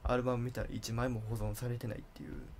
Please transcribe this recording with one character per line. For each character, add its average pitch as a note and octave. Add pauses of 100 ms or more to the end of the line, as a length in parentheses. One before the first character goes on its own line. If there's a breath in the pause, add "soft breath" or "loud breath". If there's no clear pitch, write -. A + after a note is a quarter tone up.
ア B2+
ル B2
バ B2
ム A#2+
見 B2+
た A2+
ら -
一 A2
枚 A#2+
も A#2
保 A2
存 G#2+
さ B2
れ A#2+
て A#2+
な G#2
い -
っ -
て -
い -
う。 - (260)